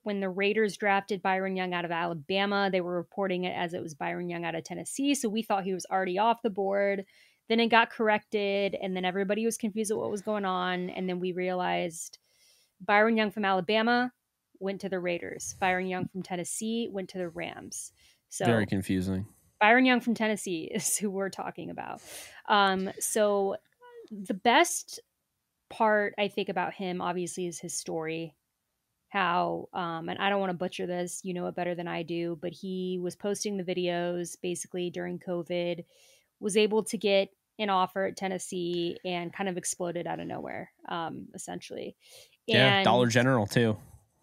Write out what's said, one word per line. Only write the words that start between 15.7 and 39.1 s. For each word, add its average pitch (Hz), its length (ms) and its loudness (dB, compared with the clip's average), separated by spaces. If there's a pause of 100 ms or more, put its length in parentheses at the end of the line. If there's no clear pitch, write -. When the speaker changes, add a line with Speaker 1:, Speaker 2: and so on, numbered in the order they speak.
Speaker 1:
Young 185 200 -2
from 185 160 -8
Tennessee 220 680 -4
went 190 180 -6
to 190 100 -10
the 175 100 -4
Rams. - 640 -10 (360)
So - 160 -4
Speaker 2:
Very 110 220 4
confusing. 95 600 0 (320)
Speaker 1:
Byron 233 260 6
Young 254 160 6
from 240 140 -2
Tennessee 208 500 -2
<laughs> - 80 -12
is - 240 0
who 202 140 -2
we're 190 180 -2
talking 185 420 -10
about. - 300 -10 (480)
Um, 196 420 4 (100)
so 202 560 2 (540)
the 208 220 -8
best 247 680 2 (680)
part, 214 500 2
I 202 100 0
think, 196 220 -4
about 175 220 -2
him, 180 300 -4
obviously, 175 440 -4
is 170 120 -8
his 170 160 -10
story. 165 600 -6 (720)
How, 175 640 0
um, 170 360 -4
and 185 120 -6
I 196 100 2
don't 202 100 2
wanna 185 140 0
butcher 185 320 -4
this, 180 380 -4
you 185 100 -4
know 175 140 -4
it 175 80 -6
better 175 180 -2
than 170 140 -6
I 170 160 -4
do, 170 360 -2
but 175 120 -6
he 185 500 -4
was 175 140 -4
posting 202 400 -2
the 185 80 -4
videos 175 760 -2
basically 180 480 -4
during 175 300 -6
covid, 175 640 -4 (540)
was 202 180 -2
able 214 280 4
to - 120 -4
get 196 340 4 (280)
an 214 100 0
offer 190 360 2
at 190 120 -4
Tennessee 180 880 -4
and 175 280 -4